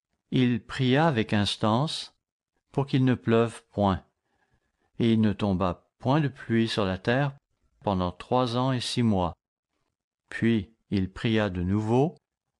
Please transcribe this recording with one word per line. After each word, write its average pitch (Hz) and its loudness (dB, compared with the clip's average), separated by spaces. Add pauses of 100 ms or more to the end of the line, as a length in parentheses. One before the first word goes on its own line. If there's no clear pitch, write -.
(300)
Il 123 0
pria 135 0
avec 113 0
instance 110 -2 (580)
pour 139 -2
qu'il 131 2
ne 127 4
pleuve 113 0
point, 98 0 (960)
et 117 2
il 110 2
ne 107 2
tomba 95 -2 (100)
point 139 0
de 143 0
pluie 113 -2
sur 110 -2
la 95 -2
terre 139 -2 (500)
pendant 92 -2
trois 127 -2
ans 131 0
et 123 -2
six - -4
mois. 92 0 (960)
Puis 113 -2 (160)
il 95 0
pria 110 0
de 90 -4
nouveau, 107 0 (440)